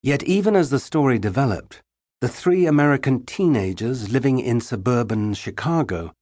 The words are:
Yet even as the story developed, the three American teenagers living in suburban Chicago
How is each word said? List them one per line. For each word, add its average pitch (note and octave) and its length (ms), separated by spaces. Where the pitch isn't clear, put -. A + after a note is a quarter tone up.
Yet C3+ 220
even G3+ 320
as E3 140
the C3+ 100
story C3+ 400
developed, G#2 600
the B2+ 80
three F3+ 360
American C#3+ 600
teenagers A2 880
living C3 260
in A#2 220
suburban A2 720
Chicago G2 880